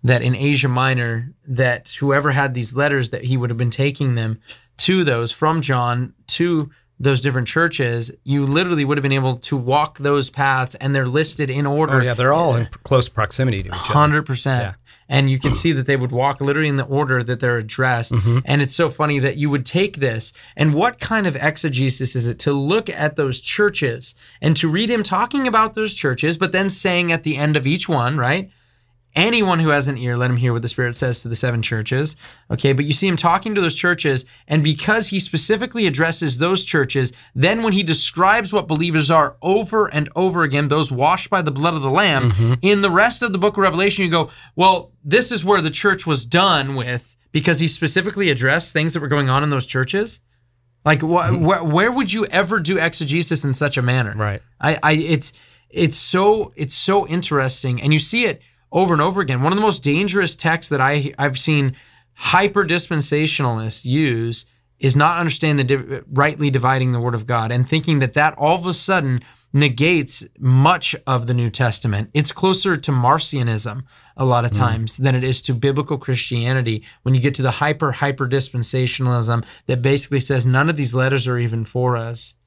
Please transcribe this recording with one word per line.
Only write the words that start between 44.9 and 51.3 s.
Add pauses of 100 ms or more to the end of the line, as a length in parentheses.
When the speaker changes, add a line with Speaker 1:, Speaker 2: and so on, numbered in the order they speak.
Speaker 1:
this
is
where
the
church
was
done
with," (140)
because
he
specifically
addressed
things
that
were
going
on
in
those
churches. (640)
Like,
wh-,